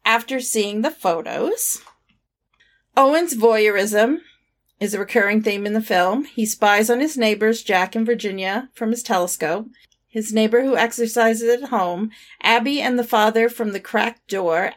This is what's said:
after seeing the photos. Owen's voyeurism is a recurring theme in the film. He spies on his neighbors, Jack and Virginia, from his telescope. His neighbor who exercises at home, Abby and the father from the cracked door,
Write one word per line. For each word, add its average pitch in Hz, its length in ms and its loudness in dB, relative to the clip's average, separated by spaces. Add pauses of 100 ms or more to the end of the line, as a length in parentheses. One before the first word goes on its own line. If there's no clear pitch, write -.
after 233 360 0
seeing 214 420 -2
the 302 80 -2
photos. 180 880 -4 (1160)
Owen's 294 400 4
voyeurism 214 840 2 (600)
is 202 120 -2
a 202 60 -4
recurring 208 420 2
theme 202 260 -2
in 208 60 -4
the 220 80 0
film. 208 440 0
He 226 200 -6
spies 214 460 2
on 240 100 2
his 302 160 -2
neighbors, 220 460 0
Jack 185 320 0
and 220 100 -2
Virginia, 208 680 -4
from 226 160 -4
his 233 140 -4
telescope. 190 640 -2 (420)
His 214 220 -6
neighbor 220 320 2
who 269 120 0
exercises 233 720 0 (140)
at 269 60 -10
home, 196 420 -2 (320)
Abby 240 380 2
and 240 180 -2
the 240 60 -2
father 220 460 2
from 220 220 -6
the 196 80 -8
cracked 220 480 -4
door, 185 480 -2